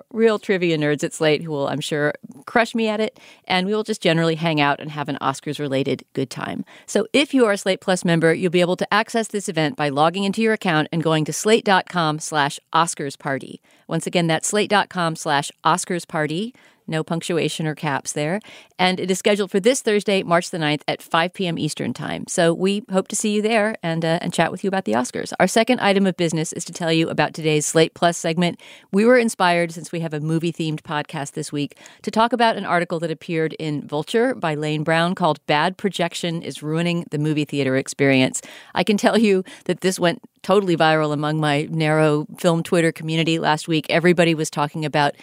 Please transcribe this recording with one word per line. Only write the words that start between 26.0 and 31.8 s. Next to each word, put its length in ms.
of 100
business 380
is 100
to 80
tell 180
you 200
about 240
today's 320
Slate 260
Plus 240
segment. 420
We 140
were 140
inspired, 520
since 220
we 80
have 140
a 60
movie-themed 600
podcast 520
this 200
week, 240